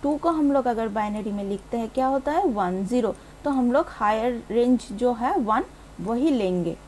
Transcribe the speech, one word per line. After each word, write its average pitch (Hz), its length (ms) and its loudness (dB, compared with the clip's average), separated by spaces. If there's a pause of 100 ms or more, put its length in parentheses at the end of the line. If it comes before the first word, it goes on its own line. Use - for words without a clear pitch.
टू 294 140 0
को 330 140 0
हम 302 220 2
लोग 269 140 2
अगर 226 220 -2
binary 208 440 -4
में 202 120 -6
लिखते 196 320 -6
हैं 226 120 -4
क्या 262 180 0
होता 269 260 0
है? 359 120 2
वन 196 420 0
ज़ीरो। 226 280 0 (300)
तो 294 60 0
हम 247 220 2
लोग 311 160 2
higher 226 640 0
range 240 420 2
जो 247 200 0
है 247 260 0
वन 233 260 0 (360)
वही 233 300 0
लेंगे। 180 460 0 (120)